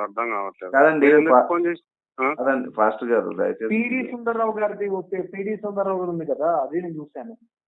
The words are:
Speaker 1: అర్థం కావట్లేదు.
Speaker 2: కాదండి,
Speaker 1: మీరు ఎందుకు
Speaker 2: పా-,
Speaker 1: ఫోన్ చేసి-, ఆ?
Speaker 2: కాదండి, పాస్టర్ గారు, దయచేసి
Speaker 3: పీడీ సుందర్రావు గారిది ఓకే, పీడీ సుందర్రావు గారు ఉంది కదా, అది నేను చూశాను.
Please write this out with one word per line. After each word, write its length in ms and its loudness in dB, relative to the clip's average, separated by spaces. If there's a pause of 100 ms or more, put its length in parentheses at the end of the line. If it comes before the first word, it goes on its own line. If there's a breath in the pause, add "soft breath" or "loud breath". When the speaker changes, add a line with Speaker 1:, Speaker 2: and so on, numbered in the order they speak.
Speaker 1:
అర్థం 280 -4
కావట్లేదు. 420 -6
Speaker 2:
కాదండి, 340 6
Speaker 1:
మీరు 120 8
ఎందుకు 160 6
Speaker 2:
పా-, 140 8
Speaker 1:
ఫోన్ 180 0
చేసి-, 580 -8
ఆ? 100 0
Speaker 2:
కాదండి, 360 -2
పాస్టర్ 380 0
గారు, 280 0
దయచేసి 320 -2
Speaker 3:
పీడీ 420 -2
సుందర్రావు 480 -4
గారిది 300 -4
ఓకే, 340 -6
పీడీ 340 -6
సుందర్రావు 440 -4
గారు 100 -4
ఉంది 160 -4
కదా, 360 0
అది 200 -4
నేను 120 -8
చూశాను. 420 -12 (320)